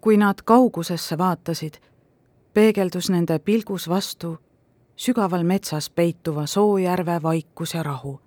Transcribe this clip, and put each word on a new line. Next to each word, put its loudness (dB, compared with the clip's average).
Kui 4
nad 2
kaugusesse 2
vaatasid, -4
peegeldus 2
nende 2
pilgus -2
vastu -4
sügaval 0
metsas -2
peituva -2
Soojärve 0
vaikus -4
ja -4
rahu. -10